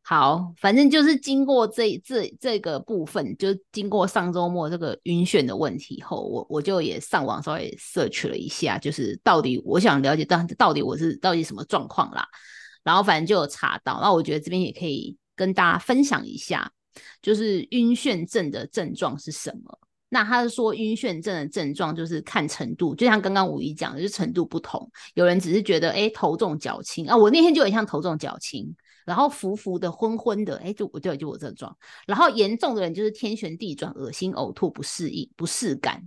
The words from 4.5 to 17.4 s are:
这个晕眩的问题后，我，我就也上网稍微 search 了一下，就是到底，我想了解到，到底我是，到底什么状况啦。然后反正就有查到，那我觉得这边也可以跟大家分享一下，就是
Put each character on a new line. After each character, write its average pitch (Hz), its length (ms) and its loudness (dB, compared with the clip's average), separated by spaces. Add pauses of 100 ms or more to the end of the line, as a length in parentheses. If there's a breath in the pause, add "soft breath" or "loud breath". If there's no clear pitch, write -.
这 175 80 -4
个 156 240 -6
晕 175 200 2
眩 180 220 4
的 117 100 -2
问 143 220 -2
题 - 240 -12
后， - 260 -8
我， - 220 -6
我 151 140 -4
就 185 180 0
也 107 180 -4
上 - 280 -2
网 110 160 -2
稍 156 100 -4
微 - 260 -6
search - 480 -2
了 - 80 -4
一 - 140 -6
下， 123 300 -2
就 143 120 -4
是 107 320 -6
到 165 200 6
底， 127 240 0
我 - 120 2
想 180 220 4
了 139 160 2
解 156 80 0
到， 170 180 2 (140)
到 196 160 6
底 147 80 0
我 - 160 -4
是， 160 220 0
到 185 160 2
底 165 100 0
什 110 100 -10
么 98 100 -10
状 214 220 -2
况 - 260 -2
啦。 - 140 -4 (560 loud breath)
然 165 140 4
后 185 60 6
反 185 180 4
正 160 60 -2
就 208 80 4
有 165 120 2
查 - 380 -4
到， - 160 -4
那 208 100 4
我 165 120 4
觉 151 100 -4
得 156 80 -2
这 151 80 -12
边 180 140 0
也 147 100 -4
可 - 140 -8
以 151 280 -6 (220)
跟 190 160 0
大 180 220 4
家 180 40 0
分 254 240 2
享 277 240 0
一 - 120 -12
下， - 340 -6 (480 loud breath)
就 208 140 2
是 208 260 0 (120)